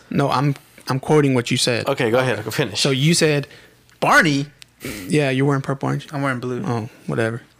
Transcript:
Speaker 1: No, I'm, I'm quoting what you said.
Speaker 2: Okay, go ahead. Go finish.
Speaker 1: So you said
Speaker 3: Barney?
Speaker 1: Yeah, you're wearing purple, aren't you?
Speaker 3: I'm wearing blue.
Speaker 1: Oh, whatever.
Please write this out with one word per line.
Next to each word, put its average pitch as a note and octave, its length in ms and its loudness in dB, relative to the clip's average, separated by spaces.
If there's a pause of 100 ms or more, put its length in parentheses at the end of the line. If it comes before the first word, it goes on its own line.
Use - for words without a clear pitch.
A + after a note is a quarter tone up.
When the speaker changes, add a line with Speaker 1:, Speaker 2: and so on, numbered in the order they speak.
Speaker 1:
No, C#3 200 0
I'm, C#3 260 0 (340)
I'm C3+ 120 -2
quoting D3 320 4
what A#2+ 180 0
you A#2+ 60 0
said. A2+ 300 0
Speaker 2:
Okay, C#3 240 0
go B2 80 4
ahead. A2+ 260 -2
Go - 60 -8
finish. G#2 280 -4
Speaker 1:
So D3 120 0
you C#3 220 2
said D3 340 2 (520)
Speaker 3:
Barney? D#3 480 2 (600)
Speaker 1:
Yeah, D3 220 2
you're C3 160 2
wearing C#3 160 2
purple, C3+ 280 -4
aren't C#3+ 160 -4
you? - 80 -20
Speaker 3:
I'm C#3 80 -6
wearing C3+ 180 -2
blue. B2+ 260 -6
Speaker 1:
Oh, A#2 240 -4 (180)
whatever. A#2 340 -2 (180)